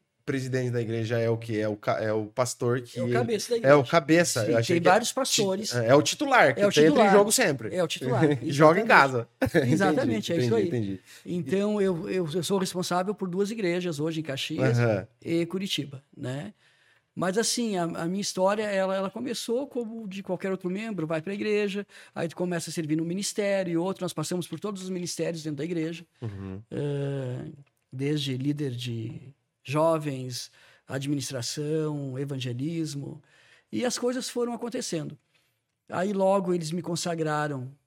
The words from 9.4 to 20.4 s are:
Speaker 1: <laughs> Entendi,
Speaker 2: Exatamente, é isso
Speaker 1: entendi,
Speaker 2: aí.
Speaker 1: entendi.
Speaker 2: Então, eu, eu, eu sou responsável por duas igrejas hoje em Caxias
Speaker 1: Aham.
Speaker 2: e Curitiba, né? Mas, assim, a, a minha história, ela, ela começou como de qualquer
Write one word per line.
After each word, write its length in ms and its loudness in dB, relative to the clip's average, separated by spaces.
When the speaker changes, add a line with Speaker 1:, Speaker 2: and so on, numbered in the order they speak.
Speaker 1:
<laughs> 20 4
Entendi, 300 4
Speaker 2:
Exatamente, 600 2
é 40 2
isso 100 2
Speaker 1:
entendi, 140 2
Speaker 2:
aí. 60 0
Speaker 1:
entendi. 320 -2
Speaker 2:
Então, 560 0
eu, 280 0
eu, 240 -2
eu 100 -2
sou 140 0
responsável 560 -2
por 140 -6
duas 240 -2
igrejas 480 -2
hoje 220 -2
em 20 -8
Caxias 560 0
Speaker 1:
Aham. 280 2
Speaker 2:
e 260 0
Curitiba, 540 -6
né? 380 -10
Mas, 220 0
assim, 400 0
a, 60 0
a 240 -4
minha 140 -4
história, 420 0
ela, 320 0
ela 160 -2
começou 560 -4
como 400 -8
de 160 -10
qualquer 280 -4